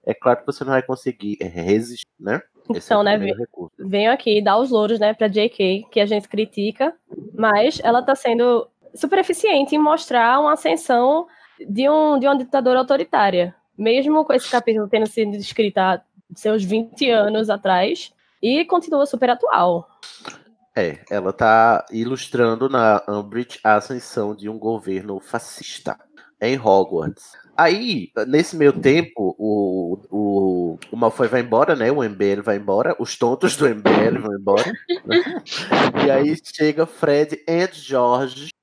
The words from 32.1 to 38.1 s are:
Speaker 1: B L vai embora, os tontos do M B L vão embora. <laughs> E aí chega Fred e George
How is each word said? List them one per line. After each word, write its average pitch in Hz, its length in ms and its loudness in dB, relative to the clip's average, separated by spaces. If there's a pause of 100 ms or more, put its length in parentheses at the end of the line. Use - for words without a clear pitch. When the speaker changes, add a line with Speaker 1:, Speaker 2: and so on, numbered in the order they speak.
Speaker 1:
B 101 160 0
L 101 120 -2
vai 104 140 -2
embora, 101 440 -2
os - 180 -8
tontos 127 380 0
do 151 100 2
M 107 160 0
B - 80 2
L 117 300 2
vão 107 120 -6
embora. 101 400 0 (160)
<laughs> - 1160 -2
E 139 40 4
aí 147 260 2 (180)
chega 151 320 0
Fred 151 600 0
e 170 260 0
George 131 760 -2 (140)